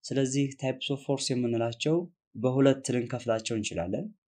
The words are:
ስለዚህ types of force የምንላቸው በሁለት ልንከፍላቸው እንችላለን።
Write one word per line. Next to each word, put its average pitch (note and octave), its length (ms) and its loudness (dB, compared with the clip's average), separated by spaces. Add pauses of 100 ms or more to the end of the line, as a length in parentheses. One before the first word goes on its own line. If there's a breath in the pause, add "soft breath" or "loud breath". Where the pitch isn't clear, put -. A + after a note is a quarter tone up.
ስለዚህ C3+ 420 2 (120)
types C3 300 -4
of C3+ 120 -2
force C3+ 280 -2
የምንላቸው A#2+ 680 0 (400)
በሁለት C3+ 540 4
ልንከፍላቸው A#2+ 680 -2
እንችላለን። G2 500 -2 (220)